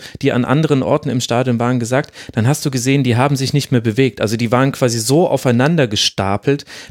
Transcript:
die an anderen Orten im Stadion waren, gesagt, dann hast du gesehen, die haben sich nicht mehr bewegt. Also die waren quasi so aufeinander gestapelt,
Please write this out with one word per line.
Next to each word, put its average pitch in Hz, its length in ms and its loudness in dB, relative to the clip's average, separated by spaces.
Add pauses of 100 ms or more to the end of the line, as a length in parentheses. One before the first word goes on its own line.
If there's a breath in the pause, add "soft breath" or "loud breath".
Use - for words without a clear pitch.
(220 loud breath)
die 135 80 2
an 123 140 0
anderen 143 400 2
Orten 143 240 -2
im 123 120 -2
Stadion 120 380 0
waren, 120 220 0
gesagt, 127 320 -2 (200 loud breath)
dann 113 140 0
hast 147 180 0
du 147 60 -2
gesehen, 131 320 0
die 123 140 2
haben 143 180 2
sich 131 200 -2
nicht 139 180 0
mehr 123 80 2
bewegt. 117 400 0
Also 110 160 0
die 113 160 -2
waren 131 180 4
quasi 117 300 -2
so 139 260 2
aufeinander 131 600 2
gestapelt, 104 760 -2 (260 loud breath)